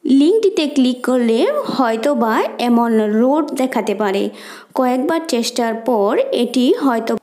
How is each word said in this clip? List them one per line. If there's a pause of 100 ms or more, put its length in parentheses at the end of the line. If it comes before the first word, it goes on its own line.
লিঙ্কটিতে (100)
ক্লিক (100)
করলে (360)
হয়তো
বা (320)
এমন (280)
রোড (160)
দেখাতে
পারে। (560)
কয়েকবার (120)
চেষ্টার (160)
পর (320)
এটি (180)
হয়তো